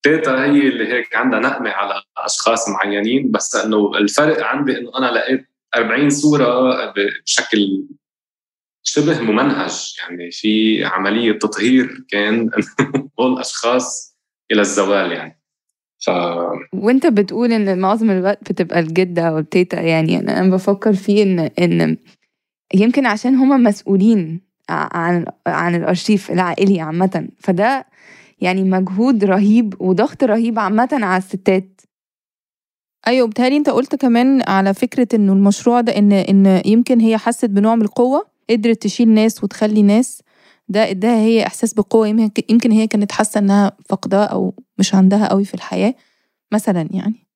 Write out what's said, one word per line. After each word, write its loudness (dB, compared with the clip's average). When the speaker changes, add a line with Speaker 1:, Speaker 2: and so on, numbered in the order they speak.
Speaker 1:
تيتا 0
هي 2
اللي -2
هيك -6
عندها -2
نقمة -4
على -6
أشخاص -4
معينين، 0
بس -4
إنه 0
الفرق 0
عندي -4
إنه -12
أنا -2
لقيت -2
أربعين 0
صورة 2
بشكل -2
شبه -2
ممنهج، -2
يعني -14
في 0
عملية -2
تطهير -2
كان -2
<laughs> -6
هول 2
الأشخاص -4
إلى 2
الزوال 0
يعني. -12
ف -2
Speaker 2:
وأنت 0
بتقول 0
إن 0
معظم 0
الوقت -2
بتبقى -2
الجدة -2
والتيتا، -2
يعني 0
أنا، -4
أنا 2
بفكر 0
فيه 2
إن، 2
إن 0
يمكن 2
عشان 0
هما 4
مسؤولين 2
ع-، -6
عن، 0
عن -2
الأرشيف -2
العائلي 0
عامة، -4
فده -2
يعني 0
مجهود 0
رهيب 2
وضغط 0
رهيب 0
عامة 0
على 0
الستات. -2
Speaker 3:
أيوة، 2
بتهيألي 0
أنت 2
قلت 0
كمان 2
على 2
فكرة 0
إنه 4
المشروع 4
ده 0
إن، 4
إن 4
يمكن 4
هي 4
حست -2
بنوع 2
من 0
القوة، 0
قدرت 2
تشيل 2
ناس 2
وتخلي 0
ناس. 2
ده، 0
ده 0
هي 2
إحساس -4
بالقوة، 2
يمكن، 0
يمكن 4
هي 2
كانت -2
حاسة -2
إنها 2
فقداه 0
أو -4
مش 0
عندها 4
قوي 0
في -14
الحياة -4
مثلا -2
يعني. -6